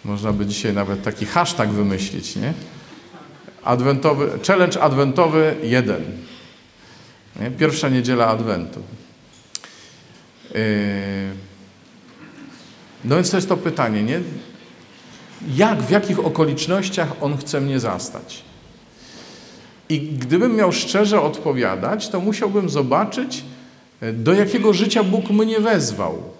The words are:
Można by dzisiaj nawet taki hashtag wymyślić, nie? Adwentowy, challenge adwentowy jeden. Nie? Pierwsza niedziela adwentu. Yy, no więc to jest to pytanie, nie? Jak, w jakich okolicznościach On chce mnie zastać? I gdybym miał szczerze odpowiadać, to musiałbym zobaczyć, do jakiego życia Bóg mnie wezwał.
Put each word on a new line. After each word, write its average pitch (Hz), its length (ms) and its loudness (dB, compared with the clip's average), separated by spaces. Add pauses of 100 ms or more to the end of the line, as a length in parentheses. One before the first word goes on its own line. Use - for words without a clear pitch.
Można 104 280 -2
by 101 140 0
dzisiaj 101 260 -2
nawet 98 300 -2
taki 104 240 -6
hashtag 165 440 0
wymyślić, 98 680 -2
nie? 120 180 -4 (1080)
Adwentowy, 139 680 2 (160)
challenge 185 340 4
adwentowy 151 840 4
jeden. 113 420 0 (1400)
Nie? 113 100 -4
Pierwsza 147 380 2
niedziela 123 380 4
adwentu. 110 560 -2 (1700)
Yy, 110 60 -2 (2500)
no 127 100 2
więc 175 160 2
to 196 60 2
jest 185 120 0
to 185 80 2
pytanie, 117 460 0
nie? 139 180 -2 (1400)
Jak, 208 260 4
w - 80 -4
jakich 190 360 2
okolicznościach 165 840 0 (120)
On 147 160 -2
chce 139 240 -4
mnie 135 200 0
zastać? - 640 -8 (1500)
I 156 120 0
gdybym 156 560 0
miał 190 160 4
szczerze 202 500 2
odpowiadać, 131 840 -2
to 185 120 -4
musiałbym 202 480 0
zobaczyć, 147 760 -2 (680)
do 117 200 2
jakiego 202 400 4
życia 214 320 2
Bóg 190 260 0
mnie 220 300 4
wezwał. 120 640 0 (160)